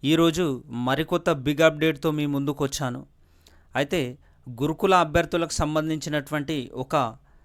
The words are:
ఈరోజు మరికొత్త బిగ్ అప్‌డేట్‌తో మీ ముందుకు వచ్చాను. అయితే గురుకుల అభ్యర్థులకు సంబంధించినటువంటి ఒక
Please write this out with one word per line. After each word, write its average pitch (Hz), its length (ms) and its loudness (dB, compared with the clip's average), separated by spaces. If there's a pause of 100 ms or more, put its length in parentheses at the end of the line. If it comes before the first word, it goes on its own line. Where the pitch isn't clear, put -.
ఈరోజు 160 600 2
మరికొత్త 139 640 0
బిగ్ 143 300 0
అప్‌డేట్‌తో 160 480 4
మీ 151 160 -2
ముందుకు 143 380 -2
వచ్చాను. 135 420 -6 (680)
అయితే 139 420 -2 (320)
గురుకుల 156 440 0
అభ్యర్థులకు 165 580 2
సంబంధించినటువంటి 151 1200 -4
ఒక 127 420 -2 (280)